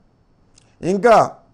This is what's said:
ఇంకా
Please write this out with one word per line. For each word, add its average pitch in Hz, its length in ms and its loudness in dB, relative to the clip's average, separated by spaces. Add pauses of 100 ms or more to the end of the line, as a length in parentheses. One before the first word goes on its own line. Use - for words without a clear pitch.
(800)
ఇంకా 202 360 0 (380)